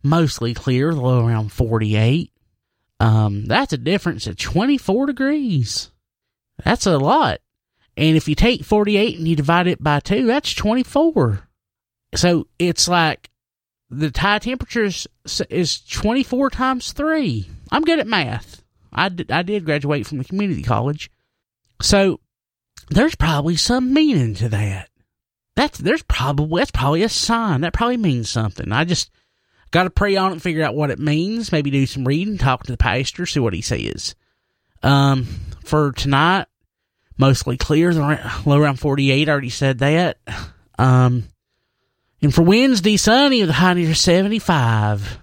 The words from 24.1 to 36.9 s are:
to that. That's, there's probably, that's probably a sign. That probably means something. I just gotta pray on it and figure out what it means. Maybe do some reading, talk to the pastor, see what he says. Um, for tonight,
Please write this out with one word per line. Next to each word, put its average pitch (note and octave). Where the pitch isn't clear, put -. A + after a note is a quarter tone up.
to A2+
that. G2+
That's, C#4+
there's A3+
probably, D3
that's -
probably D3
a A3+
sign. A3
That E3
probably A#3+
means C#3
something. G#2
I C3+
just -
gotta F#3
pray G3+
on F#3+
it F#3
and D#3+
figure D#3+
out C3+
what D3
it -
means. F3
Maybe D3
do C3+
some C3
reading, F3+
talk C3
to B2
the A#2
pastor, C3
see D3+
what G#2+
he D#2+
says. -
Um, C#3
for D3+
tonight, D3+